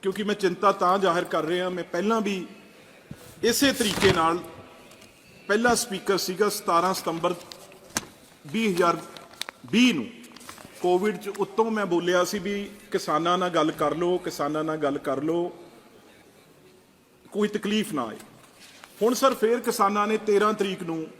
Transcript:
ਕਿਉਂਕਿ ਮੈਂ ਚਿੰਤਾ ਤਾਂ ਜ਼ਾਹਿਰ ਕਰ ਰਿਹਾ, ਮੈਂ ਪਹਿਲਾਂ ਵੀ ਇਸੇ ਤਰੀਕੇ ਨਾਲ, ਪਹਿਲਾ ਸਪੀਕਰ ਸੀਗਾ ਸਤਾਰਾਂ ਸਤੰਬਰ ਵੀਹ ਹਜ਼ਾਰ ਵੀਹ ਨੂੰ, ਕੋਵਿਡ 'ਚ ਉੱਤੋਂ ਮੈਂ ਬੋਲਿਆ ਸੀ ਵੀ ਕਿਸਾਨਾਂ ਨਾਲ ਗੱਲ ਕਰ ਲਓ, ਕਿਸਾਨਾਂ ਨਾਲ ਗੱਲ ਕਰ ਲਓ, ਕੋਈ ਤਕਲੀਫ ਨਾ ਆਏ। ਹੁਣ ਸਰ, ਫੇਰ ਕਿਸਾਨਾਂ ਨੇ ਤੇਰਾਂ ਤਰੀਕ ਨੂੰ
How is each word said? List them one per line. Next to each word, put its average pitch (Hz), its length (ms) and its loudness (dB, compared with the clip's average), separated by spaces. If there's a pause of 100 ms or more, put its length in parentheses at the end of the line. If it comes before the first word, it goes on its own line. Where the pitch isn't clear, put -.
ਕਿਉਂਕਿ 190 200 -2
ਮੈਂ 208 120 0
ਚਿੰਤਾ 196 380 2
ਤਾਂ 185 260 2
ਜ਼ਾਹਿਰ 180 260 2
ਕਰ 170 200 -2
ਰਿਹਾ, 180 240 -2
ਮੈਂ 180 160 -6
ਪਹਿਲਾਂ 208 360 0
ਵੀ 196 260 -4 (960)
ਇਸੇ 247 280 4
ਤਰੀਕੇ 196 400 2
ਨਾਲ, 165 260 2 (1080)
ਪਹਿਲਾ 233 260 4
ਸਪੀਕਰ 190 440 -2
ਸੀਗਾ 185 300 0
ਸਤਾਰਾਂ 180 460 0
ਸਤੰਬਰ 170 400 -4 (1120)
ਵੀਹ 208 240 0
ਹਜ਼ਾਰ 175 260 2 (760)
ਵੀਹ 233 240 6
ਨੂੰ, 120 120 -4 (720)
ਕੋਵਿਡ 180 360 2
'ਚ 202 120 -10
ਉੱਤੋਂ 202 420 -2
ਮੈਂ 208 160 0
ਬੋਲਿਆ 175 380 2
ਸੀ 175 140 -4
ਵੀ 202 320 -6 (200)
ਕਿਸਾਨਾਂ 175 480 0
ਨਾਲ 180 120 0
ਗੱਲ 160 200 2
ਕਰ 156 240 0
ਲਓ, 175 240 0
ਕਿਸਾਨਾਂ 156 460 -4
ਨਾਲ 156 120 -4
ਗੱਲ 143 220 -2
ਕਰ 135 240 -4
ਲਓ, 170 300 -2 (1800)
ਕੋਈ 208 160 2
ਤਕਲੀਫ 208 440 -2
ਨਾ 131 140 -2
ਆਏ। 110 100 -10 (840)
ਹੁਣ 233 120 4
ਸਰ, 262 200 4
ਫੇਰ 233 260 2
ਕਿਸਾਨਾਂ 208 460 2
ਨੇ 220 100 0
ਤੇਰਾਂ 214 380 2
ਤਰੀਕ 196 280 -4
ਨੂੰ 165 240 -6 (140)